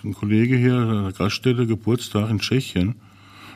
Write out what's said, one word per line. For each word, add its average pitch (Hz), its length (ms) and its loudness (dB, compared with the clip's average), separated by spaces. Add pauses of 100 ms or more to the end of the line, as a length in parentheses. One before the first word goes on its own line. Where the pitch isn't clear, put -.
ein 101 120 -6
Kollege 110 420 2
hier, 123 180 4
eine 107 400 0
Gaststätte, 120 520 0
Geburtstag 110 640 -2
in 104 80 0
Tschechien. 113 560 -2 (600)